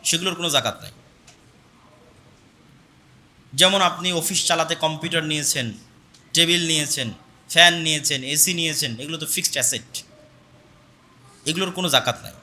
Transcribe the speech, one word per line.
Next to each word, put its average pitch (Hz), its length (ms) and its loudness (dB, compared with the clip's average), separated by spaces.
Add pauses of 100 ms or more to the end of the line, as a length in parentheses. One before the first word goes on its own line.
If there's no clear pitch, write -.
সেগুলোর 175 320 -2
কোনো 170 140 -2
জাকাত 120 300 0
নাই। - 140 -18 (2500)
যেমন 185 300 4
আপনি 175 300 0
অফিস 165 340 0
চালাতে 165 300 0
কম্পিউটার 160 480 -2
নিয়েছেন, 147 420 -2 (640)
টেবিল 170 340 4
নিয়েছেন, 147 420 -2 (420)
ফ্যান 170 320 8
নিয়েছেন, 151 420 -2
এসি 151 300 0
নিয়েছেন, 156 440 -2
এগুলো 147 200 -10
তো 151 80 -8
ফিক্সড - 300 -2
অ্যাসেট, 131 340 -2 (1600)
এগুলোর 180 260 -2
কোনো 185 160 -2
জাকাত 127 340 2
নাই। 104 200 -16